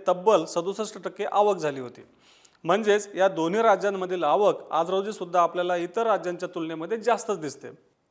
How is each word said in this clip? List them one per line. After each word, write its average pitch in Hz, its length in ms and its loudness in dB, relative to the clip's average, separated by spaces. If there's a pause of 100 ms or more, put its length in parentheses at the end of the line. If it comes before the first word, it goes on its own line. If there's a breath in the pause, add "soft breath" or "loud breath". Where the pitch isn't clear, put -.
तब्बल 180 360 4
सदुसष्ट 190 600 -6
टक्के 185 200 -8
आवक 208 320 2
झाली 147 240 -4
होती. 120 240 -14 (600 soft breath)
म्हणजेच 208 520 2
या 190 120 4
दोन्ही 190 340 0
राज्यांमधील 185 640 2
आवक 175 380 4 (100)
आज 170 180 0
रोजी 196 220 -2
सुद्धा 180 300 -2
आपल्याला 175 340 0
इतर 175 300 -2
राज्यांच्या 180 420 -2
तुलनेमध्ये 165 500 -6
जास्तच 208 400 -2
दिसते. 127 380 -12 (340)